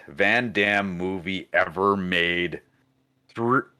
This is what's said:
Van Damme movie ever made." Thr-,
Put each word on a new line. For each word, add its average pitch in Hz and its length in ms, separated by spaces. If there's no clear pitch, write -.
Van 104 440
Damme 101 460
movie 92 560
ever 92 420
made." 87 640
Thr-, 120 340